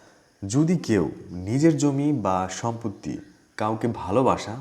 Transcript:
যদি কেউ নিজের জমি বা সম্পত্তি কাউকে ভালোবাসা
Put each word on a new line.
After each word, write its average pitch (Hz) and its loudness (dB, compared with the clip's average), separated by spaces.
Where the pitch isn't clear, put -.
যদি 160 4
কেউ 98 4
নিজের 120 2
জমি 143 2
বা 92 2
সম্পত্তি 113 -6
কাউকে 113 -2
ভালোবাসা 101 2